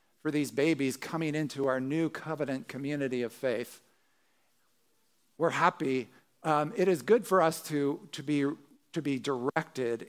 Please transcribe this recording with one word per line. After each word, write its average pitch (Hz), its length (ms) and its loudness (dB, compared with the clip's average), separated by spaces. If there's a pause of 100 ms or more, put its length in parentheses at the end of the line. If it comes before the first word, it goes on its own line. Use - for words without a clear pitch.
(240)
for 156 80 0
these 143 180 0
babies 139 480 2
coming 160 380 -4
into 143 320 -2
our 131 120 2
new 151 300 0
covenant 143 580 -6
community 139 540 -4
of 117 100 -4
faith. - 500 -4 (1600)
We're 156 140 2
happy. 135 560 2 (340)
Um, 156 340 0
it 185 120 4
is 165 160 2
good 220 240 4
for 190 120 6
us 160 280 4
to, 143 320 0 (140)
to 143 100 -10
be, 143 240 2 (460)
to 165 100 -2
be 139 160 0
directed 127 880 -2